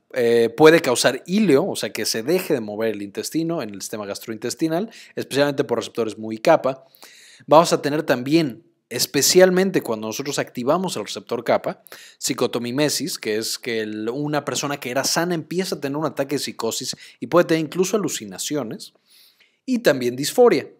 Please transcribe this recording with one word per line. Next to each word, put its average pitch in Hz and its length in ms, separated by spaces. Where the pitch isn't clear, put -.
Eh, 117 400
puede 156 280
causar 127 420
hileo, 175 420
o - 80
sea, 110 160
que 110 140
se 113 180
deje 180 300
de 131 80
mover 107 320
el 101 80
intestino 151 640
en 107 80
el 98 100
sistema 107 240
gastrointestinal, 123 880
especialmente 139 500
por 117 140
receptores 107 400
mu 110 140
y 110 60
kappa. 143 460
Vamos 170 260
a 147 80
tener 151 220
también, 139 600
especialmente 180 920
cuando 110 280
nosotros 135 300
activamos 147 580
el 107 80
receptor 113 400
kappa, 120 380
psicotomimesis, 127 1000
que 110 200
es 110 200
que 113 220
el, 107 300
una 147 340
persona 139 340
que 123 120
era 131 120
sana 175 320
empieza 175 420
a 147 40
tener 143 160
un 151 80
ataque 139 300
de 131 60
psicosis 113 540
y 127 100
puede 165 180
tener 160 180
incluso 180 320
alucinaciones, 135 960
y 254 140
también 127 360
disforia. 156 540